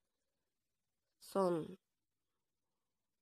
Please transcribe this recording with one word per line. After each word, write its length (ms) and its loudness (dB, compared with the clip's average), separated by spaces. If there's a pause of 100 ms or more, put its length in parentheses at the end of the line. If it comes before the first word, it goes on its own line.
(1200)
Son 580 0 (1400)